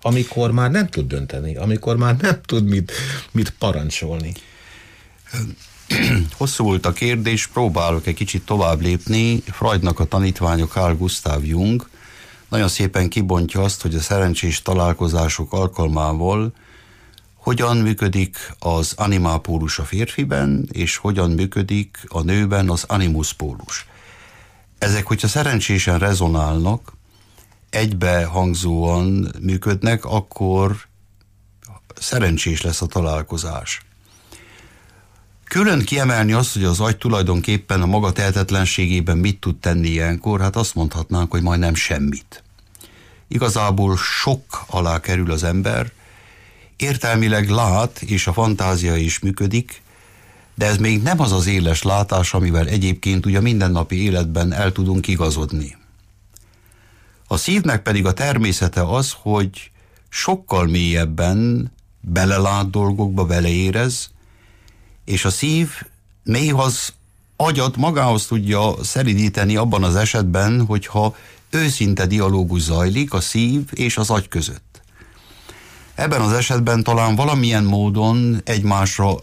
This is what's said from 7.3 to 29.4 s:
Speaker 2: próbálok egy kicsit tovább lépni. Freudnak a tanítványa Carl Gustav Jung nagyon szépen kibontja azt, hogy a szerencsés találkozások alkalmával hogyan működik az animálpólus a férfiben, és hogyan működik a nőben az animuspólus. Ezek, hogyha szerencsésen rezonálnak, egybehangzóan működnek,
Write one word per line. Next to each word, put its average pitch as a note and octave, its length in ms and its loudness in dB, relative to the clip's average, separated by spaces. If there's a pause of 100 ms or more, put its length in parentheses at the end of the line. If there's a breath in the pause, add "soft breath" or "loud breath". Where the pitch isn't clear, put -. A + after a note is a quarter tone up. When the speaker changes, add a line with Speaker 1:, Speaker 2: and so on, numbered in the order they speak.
Speaker 2:
próbálok E2+ 600 0
egy E2+ 80 -2
kicsit - 300 -4
tovább E2+ 360 0
lépni. A2 640 0
Freudnak F#2 540 0
a D#2 60 2
tanítványa F2 600 0
Carl F2 280 0
Gustav D#2 520 -2
Jung F#2+ 440 0 (600 loud breath)
nagyon G#2+ 180 0
szépen F#2 420 0
kibontja F#2 520 0
azt, G2 200 -2
hogy E2 140 -2
a D#2+ 40 0
szerencsés F2 640 0
találkozások E2+ 920 0
alkalmával F2+ 1000 0 (840 loud breath)
hogyan A#2+ 420 0
működik G2+ 800 0
az E2 360 -2
animálpólus E2 840 0
a D2 40 -6
férfiben, C#2 880 -2
és - 260 -4
hogyan F#2+ 340 0
működik F#2+ 760 -2
a E2 140 -4
nőben G2 480 2
az E2+ 180 0
animuspólus. D#2 1000 -2 (920 loud breath)
Ezek, G#2 280 0
hogyha - 220 -2
szerencsésen G#2 720 0
rezonálnak, E2+ 920 0 (760 soft breath)
egybehangzóan F2+ 1700 0
működnek, G2 680 0